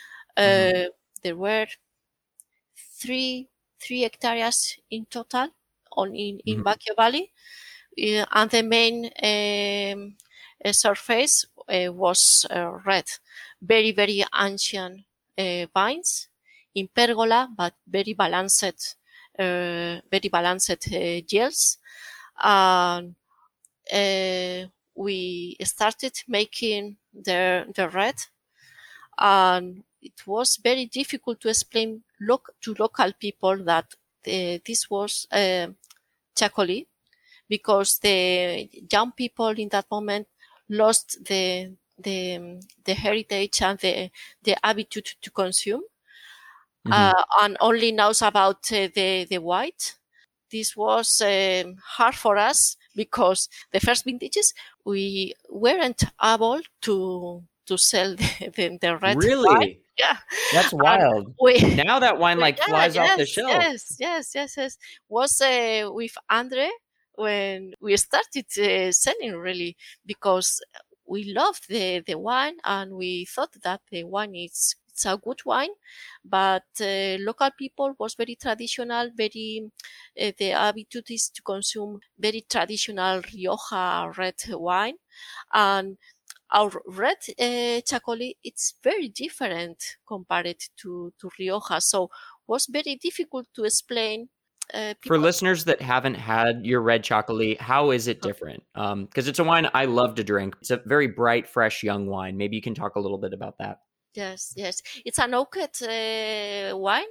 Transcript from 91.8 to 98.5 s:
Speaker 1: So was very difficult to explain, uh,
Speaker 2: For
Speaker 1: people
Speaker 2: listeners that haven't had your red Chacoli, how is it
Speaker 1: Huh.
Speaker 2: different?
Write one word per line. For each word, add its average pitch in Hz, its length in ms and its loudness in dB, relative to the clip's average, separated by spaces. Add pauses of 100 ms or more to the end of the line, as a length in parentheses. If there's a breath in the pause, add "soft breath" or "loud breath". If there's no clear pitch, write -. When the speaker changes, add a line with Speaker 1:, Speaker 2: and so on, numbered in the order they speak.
Speaker 1:
So 185 280 0 (380 loud breath)
was 240 200 -2
very 285 300 -6
difficult 311 580 -8
to 233 100 -6
explain, 226 640 -4 (440)
uh, 214 200 -8 (100)
Speaker 2:
For 160 140 2
Speaker 1:
people - 20 2
Speaker 2:
listeners 170 460 2
that 156 160 2
haven't 127 340 0
had 113 500 0
your 123 160 2
red 113 220 2
Chacoli, 110 560 0
how 135 320 2
is 120 160 0
it 120 140 -4
Speaker 1:
Huh. 107 80 -2
Speaker 2:
different? - 340 -10 (120)